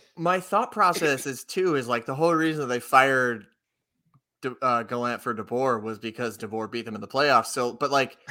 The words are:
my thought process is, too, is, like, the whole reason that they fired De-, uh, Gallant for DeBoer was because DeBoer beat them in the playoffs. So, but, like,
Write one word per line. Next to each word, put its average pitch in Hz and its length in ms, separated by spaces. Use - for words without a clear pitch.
my 175 220
thought 208 320
process 170 540
is, 131 180
too, 185 320
is, 127 120
like, 120 180
the 135 100
whole 165 180
reason 156 280
that 135 60
they 123 120
fired 127 680
De-, 127 200
uh, 120 220
Gallant 120 380
for 123 120
DeBoer 120 480
was 110 180
because 113 380
DeBoer 110 340
beat 117 140
them 110 100
in 104 60
the 107 60
playoffs. 135 400
So, 123 260
but, 131 180
like, 135 260